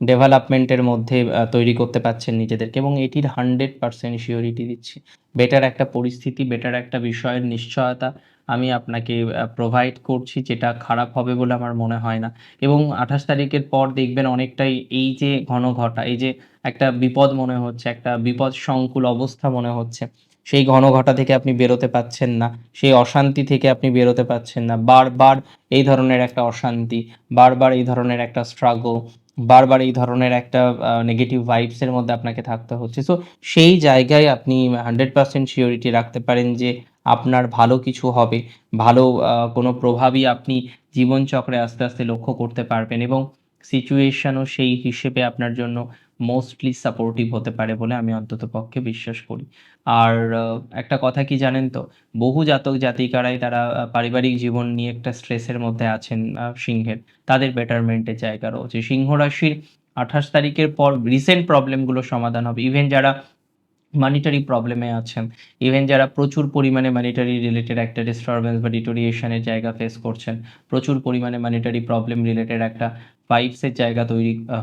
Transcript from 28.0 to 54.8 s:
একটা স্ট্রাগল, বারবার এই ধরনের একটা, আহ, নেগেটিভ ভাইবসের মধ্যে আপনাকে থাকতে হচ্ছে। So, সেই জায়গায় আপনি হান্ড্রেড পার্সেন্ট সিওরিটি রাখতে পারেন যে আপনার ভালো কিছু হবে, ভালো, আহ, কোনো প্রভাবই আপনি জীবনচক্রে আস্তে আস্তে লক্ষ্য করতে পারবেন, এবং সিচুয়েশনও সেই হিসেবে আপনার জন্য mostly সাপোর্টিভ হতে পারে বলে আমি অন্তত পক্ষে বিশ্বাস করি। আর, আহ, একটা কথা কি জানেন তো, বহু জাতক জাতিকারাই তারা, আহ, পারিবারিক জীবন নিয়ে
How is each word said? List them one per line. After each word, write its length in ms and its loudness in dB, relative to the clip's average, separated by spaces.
একটা 240 -4
স্ট্রাগল, 580 -2
বারবার 420 8
এই 100 0
ধরনের 400 0
একটা, 380 0
আহ, 320 -2
নেগেটিভ 420 0
ভাইবসের 480 -2
মধ্যে 220 -2
আপনাকে 280 -6
থাকতে 340 -8
হচ্ছে। 260 -8
So, 120 0
সেই 380 6
জায়গায় 500 6
আপনি 400 2
হান্ড্রেড 440 0
পার্সেন্ট 360 2
সিওরিটি 420 -2
রাখতে 280 0
পারেন 360 0
যে 260 -4
আপনার 420 2
ভালো 320 4
কিছু 300 -4
হবে, 340 2
ভালো, 400 6
আহ, 360 0
কোনো 200 0
প্রভাবই 520 2
আপনি 420 -2
জীবনচক্রে 640 0
আস্তে 240 -4
আস্তে 200 -6
লক্ষ্য 300 -4
করতে 300 -6
পারবেন, 380 -4
এবং 280 -2
সিচুয়েশনও 840 -2
সেই 300 -2
হিসেবে 480 -4
আপনার 300 -4
জন্য 240 -6
mostly 520 -4
সাপোর্টিভ 640 -4
হতে 160 -6
পারে 240 -4
বলে 200 -4
আমি 180 -4
অন্তত 400 -8
পক্ষে 260 -8
বিশ্বাস 420 -10
করি। 240 -14
আর, 480 4
আহ, 280 -4
একটা 300 -4
কথা 220 0
কি 140 -2
জানেন 320 0
তো, 200 -10
বহু 280 2
জাতক 320 0
জাতিকারাই 600 -2
তারা, 320 -4
আহ, 180 -4
পারিবারিক 500 -2
জীবন 300 -2
নিয়ে 220 -4